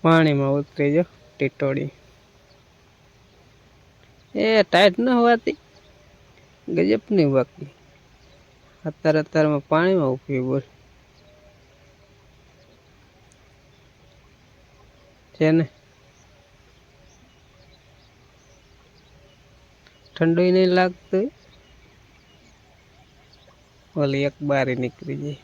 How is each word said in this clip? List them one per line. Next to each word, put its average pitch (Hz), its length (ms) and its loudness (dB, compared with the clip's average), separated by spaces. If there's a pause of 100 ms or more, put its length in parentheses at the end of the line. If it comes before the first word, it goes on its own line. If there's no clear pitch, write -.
પાણીમાં 156 460 4
ઉતરી 143 440 -2
જો 160 80 2
ટીટોળી, 143 880 -6 (2500)
એ 220 280 2
ટાઇટ 185 360 2
ન 240 100 0
હોવાતી 240 480 0 (1080)
ગજબની 185 580 0
બાકી. 135 420 -2 (1160)
અત્યારે, 156 340 -2
અત્યારમાં 151 400 0
પાણીમાં 160 500 0
ઊભી 131 300 -6
બોલ 131 200 -4 (4000)
છે 156 180 0
ને, 160 180 0 (4000)
ઠંડુય 170 360 2
નહીં 185 160 2
લાગતું. 180 640 -2 (2750)
ઓલી 139 280 -2
એક 143 180 -2
બારી 135 340 -2
નીકળી 127 420 -8
જાય. 143 260 -10